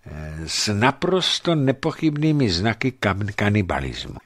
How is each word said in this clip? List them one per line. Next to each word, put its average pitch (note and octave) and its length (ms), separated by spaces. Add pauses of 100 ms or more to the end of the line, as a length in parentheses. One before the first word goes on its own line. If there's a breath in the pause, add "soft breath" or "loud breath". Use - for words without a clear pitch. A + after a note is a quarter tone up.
(460)
s - 260
naprosto E3 800
nepochybnými D3 960
znaky G#2+ 500
kam-, G2+ 360
kanibalismu. D#2+ 760 (120)